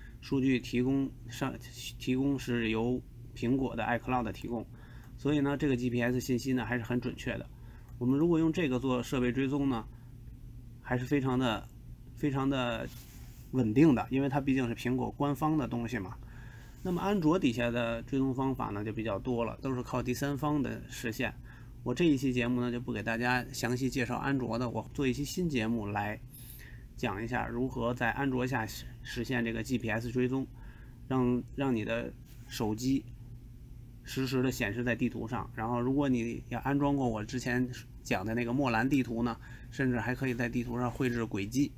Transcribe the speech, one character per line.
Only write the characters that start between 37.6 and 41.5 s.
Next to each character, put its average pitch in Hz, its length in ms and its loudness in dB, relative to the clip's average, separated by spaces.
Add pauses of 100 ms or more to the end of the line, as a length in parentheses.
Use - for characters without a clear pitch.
讲 98 220 0
的 110 80 0
那 120 120 0
个 117 80 0
墨 135 180 2
蓝 113 180 4
地 139 140 6
图 117 180 -2
呢， 120 160 0 (320)
甚 131 220 2
至 120 80 2
还 117 160 0
可 131 140 0
以 123 40 2
在 120 140 0
地 120 160 0
图 120 160 -2
上 123 100 2
绘 123 200 2
制 117 160 0
轨 101 200 -2
迹。 127 320 2